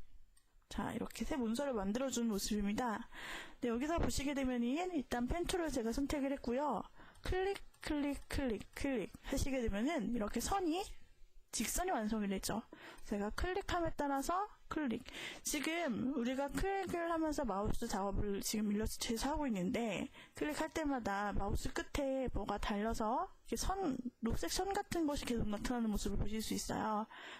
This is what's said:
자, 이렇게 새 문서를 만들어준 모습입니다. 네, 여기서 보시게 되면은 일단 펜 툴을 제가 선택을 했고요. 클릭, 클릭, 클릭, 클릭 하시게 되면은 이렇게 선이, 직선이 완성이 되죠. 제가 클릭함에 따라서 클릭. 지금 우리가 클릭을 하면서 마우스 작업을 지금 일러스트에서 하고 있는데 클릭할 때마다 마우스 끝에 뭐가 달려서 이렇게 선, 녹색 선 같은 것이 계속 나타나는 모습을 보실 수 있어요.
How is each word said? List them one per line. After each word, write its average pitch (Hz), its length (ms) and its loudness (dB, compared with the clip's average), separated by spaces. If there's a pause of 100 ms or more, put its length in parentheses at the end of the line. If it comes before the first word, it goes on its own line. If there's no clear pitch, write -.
(720)
자, - 220 -2
이렇게 220 320 -4
새 311 120 0
문서를 247 380 0
만들어준 233 520 2
모습입니다. 214 840 0 (520)
네, 247 80 0
여기서 277 300 2
보시게 294 360 2
되면은 262 600 2
일단 247 320 0
펜 339 180 2
툴을 339 260 2
제가 226 220 0
선택을 277 400 2
했고요. 269 500 0 (400)
클릭, 381 360 0 (220)
클릭, - 480 -2
클릭, 247 460 0
클릭 262 380 0 (100)
하시게 269 380 2
되면은 226 540 2
이렇게 220 260 0
선이, 370 440 2 (680)
직선이 349 380 0
완성이 220 360 2
되죠. 202 340 0 (420)
제가 208 260 0
클릭함에 359 680 2
따라서 285 520 2 (180)
클릭. 277 380 0 (400)
지금 311 720 0
우리가 262 320 0
클릭을 349 640 0
하면서 311 320 0
마우스 208 420 0
작업을 196 560 0
지금 214 300 0
일러스트에서 220 580 0
하고 302 160 0
있는데 202 600 0 (260)
클릭할 302 360 -2
때마다 208 640 0
마우스 202 380 2
끝에 269 600 0
뭐가 202 260 0
달려서 226 760 0 (100)
이렇게 - 140 -4
선, 370 400 0 (220)
녹색 226 320 2
선 381 220 0
같은 392 340 0
것이 285 180 0
계속 226 240 2
나타나는 226 420 2
모습을 202 280 2
보실 214 240 2
수 208 120 0
있어요. 214 520 0 (340)